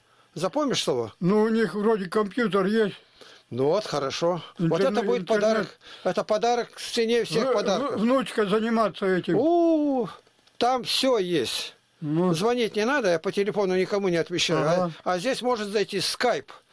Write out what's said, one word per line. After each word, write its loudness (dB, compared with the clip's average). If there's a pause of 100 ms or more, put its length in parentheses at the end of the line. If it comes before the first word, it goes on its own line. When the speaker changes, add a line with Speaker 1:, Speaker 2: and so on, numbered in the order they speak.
(340)
Speaker 1:
Запомнишь -2
слово? -2
Speaker 2:
Ну, 4
у 2
них 0
вроде 0
компьютер 0
есть. 0 (560)
Speaker 1:
Ну 0
вот, 2
хорошо. -2 (160)
Вот 0
это 2
Speaker 2:
Интернет, -2
Speaker 1:
будет 0
Speaker 2:
интернет. 0
Speaker 1:
подарок. -2 (240)
Это 0
подарок, 0
ценнее 0
всех -2
Speaker 2:
Вну-, 2
Speaker 1:
подарков. 0
Speaker 2:
вну-, 2
внучка 0
заниматься 0
этим. 0
Speaker 1:
У, 2 (480)
там 0
все 2
есть. -2 (260)
Speaker 2:
Ну. 2
Speaker 1:
Звонить 0
не 0
надо, 0
я 2
по -6
телефону 0
никому 0
не 2
отвечаю. 0
А, 2
Speaker 2:
Ага. 0 (120)
Speaker 1:
а 0
здесь -2
может -2
зайти -2
скайп. -2 (220)